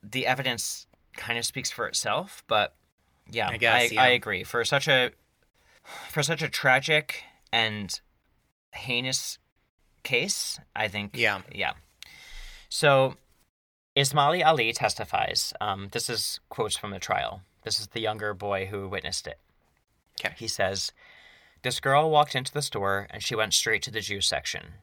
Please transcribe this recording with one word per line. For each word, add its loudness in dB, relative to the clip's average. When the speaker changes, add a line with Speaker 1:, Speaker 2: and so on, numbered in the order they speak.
Speaker 1:
the -4
evidence -2
kind -4
of -6
speaks -4
for -6
itself, -4
but 2
yeah, -2
Speaker 2:
I -4
guess, 4
Speaker 1:
I, -6
Speaker 2:
yeah. 6
Speaker 1:
I 8
agree. 0
For -2
such 0
a, 4
for -2
such -2
a -2
tragic 2
and -2
heinous -4
case, -2
I -2
think, -6
Speaker 2:
Yeah. 2
Speaker 1:
yeah. -2
So 6
Ismaili 4
Ali 6
testifies. -2
Um, -2
this -4
is -4
quotes -2
from -8
the -8
trial. -2
This -4
is -8
the -8
younger -2
boy -2
who -6
witnessed -6
it. -12
Speaker 2:
Okay. -2
Speaker 1:
He -8
says, -2
"This -2
girl 4
walked 4
into -2
the -2
store -2
and -12
she -4
went 0
straight 2
to -8
the -4
juice -2
section." -4